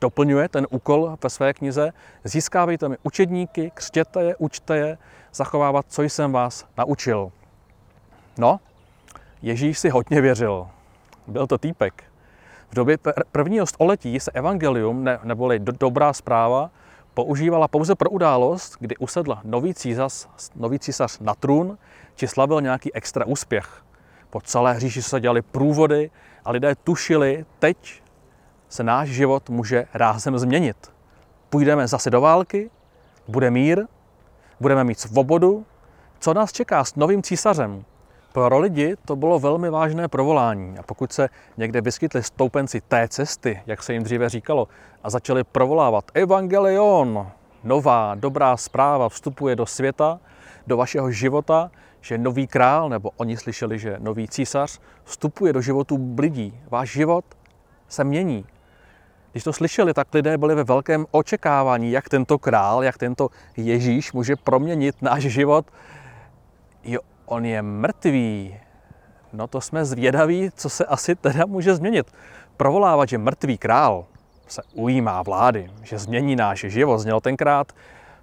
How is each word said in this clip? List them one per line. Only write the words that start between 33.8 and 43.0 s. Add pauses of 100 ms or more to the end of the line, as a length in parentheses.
budeme
mít
svobodu. (540)
Co
nás
čeká
s
novým
císařem?“ (480)
Pro
lidi (100)
to
bylo
velmi
vážné
provolání,
a
pokud
se (280)
někde
vyskytli
stoupenci
té